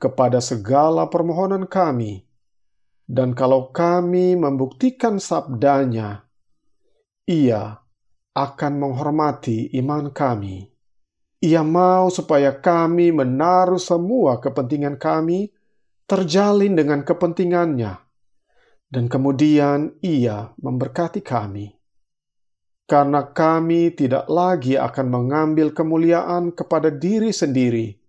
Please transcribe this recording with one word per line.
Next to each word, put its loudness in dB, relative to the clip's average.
kepada 2
segala 0
permohonan -2
kami. -2
Dan 0
kalau 2
kami 2
membuktikan 0
sabdanya, -2
ia 0
akan -4
menghormati -2
iman -4
kami. -4
Ia 2
mau 4
supaya 2
kami 2
menaruh 2
semua 0
kepentingan -4
kami -2
terjalin 2
dengan 0
kepentingannya. -2
Dan -4
kemudian 2
ia -2
memberkati -6
kami. -6
Karena 2
kami 0
tidak -2
lagi 0
akan -2
mengambil 0
kemuliaan 0
kepada -2
diri -2
sendiri 0